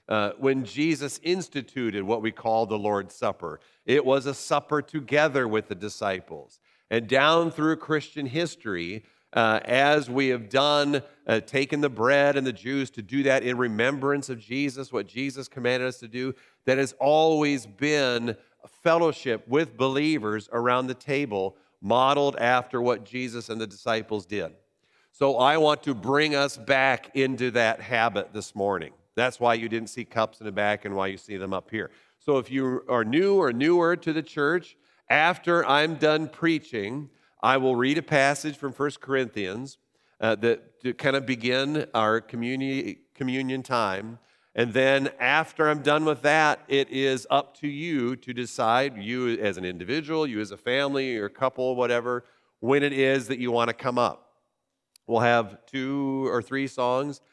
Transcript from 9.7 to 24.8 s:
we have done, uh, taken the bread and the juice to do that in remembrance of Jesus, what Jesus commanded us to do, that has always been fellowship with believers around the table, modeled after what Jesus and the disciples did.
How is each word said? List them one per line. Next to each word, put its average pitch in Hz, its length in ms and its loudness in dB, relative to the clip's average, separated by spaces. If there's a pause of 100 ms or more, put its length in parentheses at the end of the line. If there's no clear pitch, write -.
we 135 160 0
have 120 200 -2
done, 143 540 2 (240)
uh, 110 140 2
taken 139 420 -2
the 143 80 2
bread 139 480 4
and 135 80 0
the 127 80 -2
juice 131 380 -6
to 117 100 -12
do 127 220 -2
that 135 180 4
in 123 160 -2
remembrance 135 720 0
of 123 80 -10
Jesus, 127 560 -8
what 98 140 -4
Jesus 131 400 -8
commanded 127 400 -2
us 123 140 -8
to 120 60 -16
do, 127 280 -8 (300)
that 131 120 4
has 135 220 0
always 151 640 4
been 120 720 0 (460)
fellowship 160 640 2
with 131 280 0
believers 131 760 0
around 123 340 2
the 127 80 -6
table, 110 640 -4 (240)
modeled 139 540 2
after 123 440 0
what 120 260 0
Jesus 120 440 -10
and 110 100 -6
the 110 60 -6
disciples 107 640 -4
did. 92 260 -6 (580)